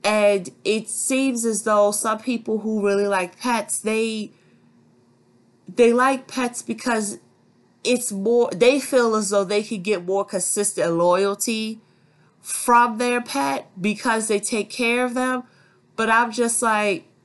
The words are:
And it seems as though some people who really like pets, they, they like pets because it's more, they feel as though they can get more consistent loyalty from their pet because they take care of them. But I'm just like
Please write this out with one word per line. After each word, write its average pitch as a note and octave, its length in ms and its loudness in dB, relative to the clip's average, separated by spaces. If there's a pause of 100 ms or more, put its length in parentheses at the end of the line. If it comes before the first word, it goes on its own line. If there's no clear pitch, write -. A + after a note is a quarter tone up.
And G#3 460 2 (140)
it G#3+ 260 -2
seems C4 560 -2
as A3 180 -2
though G#3 280 4
some G#3+ 280 -2
people A3+ 400 -4
who G#3+ 260 -2
really G3+ 220 2
like F#3 320 -2
pets, A3+ 400 -4
they, A3 520 -2 (1400)
they A#3 260 4
like C4 340 2
pets A#3+ 340 -6
because A3 580 -4 (640)
it's A#3+ 280 0
more, A3+ 400 2
they A#3+ 280 4
feel A#3 360 2
as G#3 140 0
though G3+ 140 2
they G#3 200 0
can G#3+ 180 -6
get F3+ 240 -2
more G3 200 0
consistent F3+ 680 -2
loyalty G3+ 880 0 (600)
from A#3+ 580 2
their B3 220 0
pet C#4 480 -4 (100)
because G#3+ 480 -2
they G3+ 120 0
take G#3+ 300 -4
care A#3+ 360 0
of B3 80 -4
them. B3+ 300 -2 (520)
But A3+ 140 -2
I'm A#3 220 2
just A#3 300 0
like G#3+ 460 0 (180)